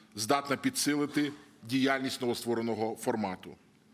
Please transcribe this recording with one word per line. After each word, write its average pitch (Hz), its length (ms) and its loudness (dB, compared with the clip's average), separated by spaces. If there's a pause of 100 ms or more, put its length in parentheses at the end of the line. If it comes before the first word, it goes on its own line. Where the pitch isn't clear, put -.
(160)
здатна 131 420 2
підсилити 143 720 0 (320)
діяльність 131 580 0
новоствореного 117 720 0
формату. 104 600 -2 (380)